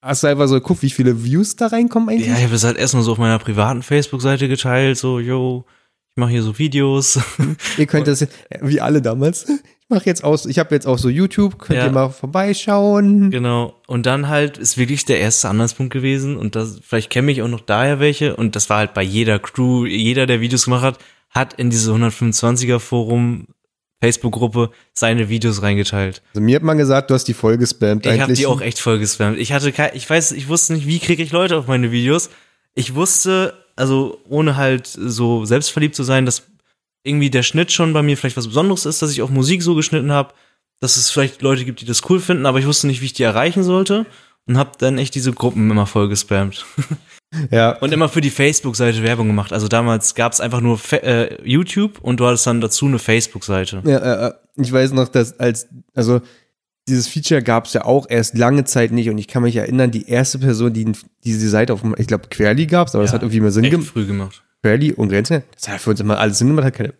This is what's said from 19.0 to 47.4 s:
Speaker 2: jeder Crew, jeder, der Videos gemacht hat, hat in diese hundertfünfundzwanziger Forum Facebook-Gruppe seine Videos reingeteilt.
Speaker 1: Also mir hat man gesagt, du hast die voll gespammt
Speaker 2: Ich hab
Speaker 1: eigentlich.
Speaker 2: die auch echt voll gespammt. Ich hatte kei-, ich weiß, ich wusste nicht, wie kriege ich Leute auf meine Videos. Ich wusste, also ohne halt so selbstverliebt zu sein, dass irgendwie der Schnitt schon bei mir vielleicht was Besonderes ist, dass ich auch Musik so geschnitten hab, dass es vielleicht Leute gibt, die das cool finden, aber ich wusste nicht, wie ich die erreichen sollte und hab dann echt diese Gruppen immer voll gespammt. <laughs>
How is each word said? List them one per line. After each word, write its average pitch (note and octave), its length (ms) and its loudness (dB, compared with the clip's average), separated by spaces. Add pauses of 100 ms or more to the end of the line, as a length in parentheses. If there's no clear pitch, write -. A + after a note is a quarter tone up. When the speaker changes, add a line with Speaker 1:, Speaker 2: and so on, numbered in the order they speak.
Speaker 2:
jeder G#2 360 0
Crew, B2 460 0
jeder, A2+ 420 0
der A#2+ 140 2
Videos A#2+ 240 0
gemacht B2 180 0
hat, C3 140 0 (320)
hat B2+ 240 -4
in A#2+ 160 0
diese A2 240 0
hundertfünfundzwanziger A#2+ 880 0
Forum A#2+ 680 -2 (540)
Facebook-Gruppe A#2 720 0 (220)
seine A2+ 360 0
Videos A2 320 0
reingeteilt. G2+ 600 -2 (120)
Speaker 1:
Also G#2 80 -2
mir A#2 160 4
hat D#3+ 60 0
man D#3+ 140 2
gesagt, C3+ 320 2
du C#3 40 4
hast B2+ 120 0
die A#2+ 80 -2
voll A2+ 240 2
gespammt G#2+ 480 0
Speaker 2:
Ich A#2+ 80 2
hab A2+ 140 2
Speaker 1:
eigentlich. B2+ 120 2
Speaker 2:
die C#3 80 0
auch C3+ 140 0
echt A2+ 180 -6
voll A2+ 200 0
gespammt. G#2+ 380 -2
Ich A#2 160 -4
hatte C#3+ 180 0
kei-, D3 220 -2
ich - 160 -12
weiß, D#3+ 240 0
ich C3+ 160 -10
wusste E3 240 0
nicht, D3 140 -4
wie E3 120 0
kriege E3 240 0
ich D3 80 -8
Leute F3 260 0
auf B2+ 100 -4
meine B2 240 0
Videos. C3 380 0 (440)
Ich B2+ 220 -6
wusste, F#3 580 0 (220)
also C3+ 520 0
ohne D3 280 2
halt C3 320 0
so A#2 580 -2
selbstverliebt D3 500 0
zu C#3 80 -4
sein, C3 220 2
dass B2 180 -2 (600)
irgendwie C#3+ 260 0
der B2 140 0
Schnitt E3+ 280 0
schon D#3+ 220 2
bei D3+ 100 2
mir D3 140 4
vielleicht B2+ 200 -4
was A#2 100 -6
Besonderes E3+ 380 0
ist, B2 160 -4
dass D3+ 100 -2
ich C#3 100 -4
auch C3 80 -2
Musik C3+ 340 2
so F3 120 2
geschnitten D3+ 360 0
hab, C#3 240 -2 (440)
dass B2+ 180 0
es B2 120 0
vielleicht C3+ 320 -2
Leute C3 240 0
gibt, B2 160 -10
die A2+ 40 -14
das A#2+ 240 -4
cool F3+ 100 4
finden, F3+ 260 0
aber C3 140 2
ich C3+ 80 0
wusste D3 200 0
nicht, B2+ 140 -2
wie C3+ 40 -6
ich B2+ 80 -6
die C3 100 -2
erreichen C#3 400 2
sollte F#3+ 420 2 (420)
und B2 100 2
hab C3+ 220 -2
dann C3 200 0
echt B2 160 -4
diese C3 180 -2
Gruppen A#2+ 360 0
immer G#2+ 160 2
voll G2+ 240 0
gespammt. G2 600 -2
<laughs> - 60 -14 (760)